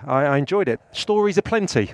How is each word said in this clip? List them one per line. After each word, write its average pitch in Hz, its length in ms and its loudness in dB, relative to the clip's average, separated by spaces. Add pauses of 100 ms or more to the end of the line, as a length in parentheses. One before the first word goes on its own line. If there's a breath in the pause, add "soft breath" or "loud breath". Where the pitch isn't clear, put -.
I, 131 180 2
I 143 140 2
enjoyed 175 300 0
it. 113 120 -2 (120)
Stories 208 440 0
aplenty 196 580 -2